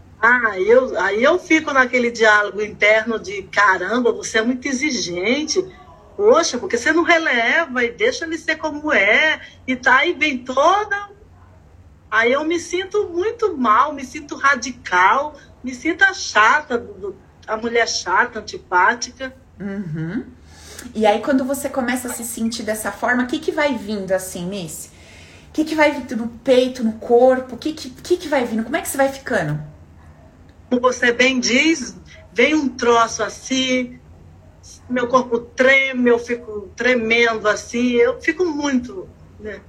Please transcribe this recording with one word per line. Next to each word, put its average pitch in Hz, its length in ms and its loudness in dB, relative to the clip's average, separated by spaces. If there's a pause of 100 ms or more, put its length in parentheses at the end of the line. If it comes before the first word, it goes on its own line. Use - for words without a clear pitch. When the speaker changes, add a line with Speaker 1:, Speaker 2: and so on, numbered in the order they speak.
(200)
Speaker 1:
Ah, 226 380 2
eu, 220 420 4
aí 196 220 0
eu 320 160 4
fico 311 340 0
naquele 254 380 2
diálogo 208 520 4
interno 214 560 0
de, 190 260 -10
caramba, 202 680 2
você - 260 -2
é 220 40 2
muito 254 240 -2
exigente. 254 960 -2 (520)
Poxa, 226 420 4
porque - 180 -2
você 302 160 0
não 320 120 4
releva 277 800 2
e 233 80 -4
deixa 254 320 -2
ele 330 120 -6
ser 311 200 -4
como 302 360 -4
é, 254 480 2 (260)
e 254 100 -2
tá 262 220 4
aí 330 160 0
vem 277 240 -2
toda. 403 720 0 (1000)
Aí 226 220 2
eu 294 120 0
me 330 140 -2
sinto 381 500 -4
muito 370 480 -2
mal, 247 360 2
me 277 120 -10
sinto 302 300 -14
radical, 277 1000 0 (260)
me 254 100 -8
sinto 330 300 -2
a 381 100 4
chata, 247 640 2
do, 196 180 -6
do, 185 220 -10 (300)
a 214 100 -4
mulher 233 320 0
chata, 214 520 -2
antipática. 240 920 -2 (280)
Speaker 2:
Uhum. 185 640 -6 (680)
E 214 140 0
aí, 214 140 2
quando 269 240 0
você 277 240 -4
começa 254 400 -4
a - 40 -8
se 233 120 -10
sentir 226 400 -6
dessa 214 260 -4
forma, 247 320 -2
o 247 60 -2
que 320 100 -2
que - 140 -4
vai 294 240 0
vindo 196 340 -6
assim, 185 360 -4
Miss? 180 400 -10 (640)
O - 20 -20
que 311 120 0
que 311 120 -4
vai 294 160 4
vindo 254 240 -8
no 233 120 -6
peito, 254 540 0
no 220 120 -2
corpo? 254 600 4
O 220 40 -16
que 311 140 -6
que, - 160 -14
o - 140 -18
que 359 140 0
que 311 120 -10
vai 277 160 0
vindo? 220 200 -4
Como 269 120 -8
é 359 60 -2
que - 60 -10
você - 80 -8
vai 269 160 2
ficando? 160 480 -4 (1080)
Speaker 1:
Como 254 120 0
você 247 320 2
bem 254 260 2
diz, 247 580 0 (360)
vem 285 220 2
um 285 140 0
troço 233 540 0
assim, 254 760 -4 (880)
meu 247 200 -2
corpo 247 320 2
treme, 262 680 2
eu 233 80 6
fico 214 580 -8
tremendo 233 720 2
assim, 240 460 0
eu 240 260 2
fico 330 240 0
muito, 277 640 -4 (320)
né? 208 280 -12